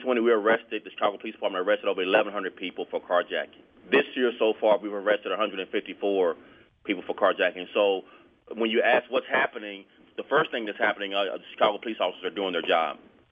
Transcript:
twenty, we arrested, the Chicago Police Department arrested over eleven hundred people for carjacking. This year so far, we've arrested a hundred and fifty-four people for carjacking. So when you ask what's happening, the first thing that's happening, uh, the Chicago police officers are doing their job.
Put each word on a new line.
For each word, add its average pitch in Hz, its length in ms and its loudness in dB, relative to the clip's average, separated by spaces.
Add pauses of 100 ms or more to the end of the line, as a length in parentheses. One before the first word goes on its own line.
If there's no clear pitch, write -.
twenty, 127 180 0
we 117 120 6
arrested, 110 520 2
the 95 60 -14
Chicago 104 260 -2
Police 110 180 -12
Department 95 320 -2
arrested 101 220 0
over 95 140 0
eleven 101 300 2
hundred 98 240 -6
people 90 340 -8
for 87 100 -4
carjacking. 87 640 -2 (280)
This 139 140 4 (120)
year 123 220 2
so 110 220 2
far, 107 180 4
we've 101 140 -6
arrested 101 380 0
a 92 60 -2
hundred 98 240 -2
and 90 100 -8
fifty-four 95 640 0 (480)
people 90 220 -4
for 92 80 -6
carjacking. 92 580 0
So 98 300 2 (540)
when 113 140 0
you 113 120 2
ask 123 280 4
what's 127 200 -2
happening, 104 540 -4 (320)
the - 80 -8
first 156 260 0
thing 120 160 -6
that's 104 120 -8
happening, 101 360 -2
uh, 101 100 2
the 92 280 -8
Chicago 107 280 2
police 113 200 -8
officers 92 240 -2
are 85 100 -4
doing 95 180 -2
their 85 100 -2
job. 82 360 0 (340)